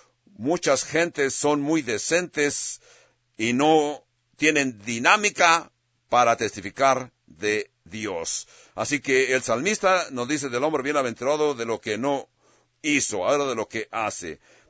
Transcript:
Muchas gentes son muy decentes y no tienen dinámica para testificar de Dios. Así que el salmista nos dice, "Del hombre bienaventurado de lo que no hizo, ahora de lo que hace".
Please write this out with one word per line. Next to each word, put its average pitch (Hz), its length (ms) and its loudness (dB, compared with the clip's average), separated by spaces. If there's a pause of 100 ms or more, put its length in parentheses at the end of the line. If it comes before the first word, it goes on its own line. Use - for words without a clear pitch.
(380)
Muchas 139 460 0
gentes 151 500 0
son 147 280 0
muy 156 200 0
decentes 147 1000 -2 (560)
y 117 160 0
no 147 500 2 (340)
tienen 139 460 0
dinámica 165 880 2 (380)
para 120 260 4
testificar 123 760 0 (140)
de 104 460 -4 (140)
Dios. 95 640 -8 (260)
Así 113 260 -2
que 131 340 2
el 131 100 0
salmista 180 680 0
nos 123 160 -4
dice, 139 220 -4
"Del 123 140 -2
hombre 151 200 0
bienaventurado 143 720 0
de 117 120 -6
lo 113 140 -4
que 107 180 -4
no 135 300 -4 (540)
hizo, 123 440 -2
ahora 143 200 2
de 127 100 -4
lo 110 120 -4
que 110 240 -8
hace". 98 480 -6 (300)